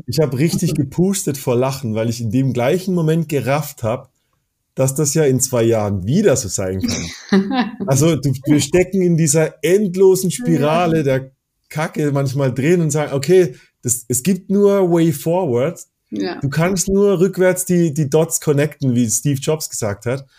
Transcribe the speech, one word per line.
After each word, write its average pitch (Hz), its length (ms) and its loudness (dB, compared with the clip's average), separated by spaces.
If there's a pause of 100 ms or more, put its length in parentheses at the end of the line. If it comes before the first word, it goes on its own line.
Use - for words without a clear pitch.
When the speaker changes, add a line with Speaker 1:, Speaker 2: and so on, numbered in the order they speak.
Speaker 1:
ich 123 120 -4
hab 139 180 0
richtig 160 340 0
Speaker 2:
Mhm. 151 40 -4
Speaker 1:
gepustet 156 640 -2
vor 123 180 -2
Lachen, 123 400 -2
weil 113 140 -2
ich 117 120 -6
in 110 100 -6
dem 131 220 0
gleichen 175 400 0
Moment 165 360 0
gerafft 139 540 -4
hab, 123 280 -4 (640)
dass 135 200 0
das 151 180 0
ja 160 120 2
in 131 140 2
zwei 120 240 0
Jahren 104 420 0
wieder 160 300 2
so - 120 -4
sein 95 340 -4
kann. 85 240 -4 (260)
Speaker 2:
<laughs> 226 460 0 (100)
Speaker 1:
Also, 139 280 2
du, 139 160 -2 (140)
wir 151 160 4
stecken 185 400 0
in 175 160 2
dieser 156 460 0
endlosen 185 680 2
Spirale 165 640 0
Speaker 2:
Ja. 156 60 0
Speaker 1:
der 135 280 -2 (380)
Kacke 151 420 -4
manchmal 139 420 0
drin 165 260 2
und 156 120 0
sagen, 151 220 -2
"Okay, 170 420 2 (260)
das, - 260 -4
es - 160 -2
gibt 185 260 -2
nur 202 420 4
Way 165 200 4
Forward." 147 720 -2 (300)
Speaker 2:
Ja. 165 300 -6
Speaker 1:
Du 135 80 -2
kannst 170 380 0
nur 196 320 2
rückwärts 185 460 2
die, 170 280 2
die 143 160 -2
Dots 160 300 2
connecten, 143 560 0
wie 120 140 2
Steve 139 320 -2
Jobs - 280 -4
gesagt 101 360 -6
hat. 135 200 -4 (140)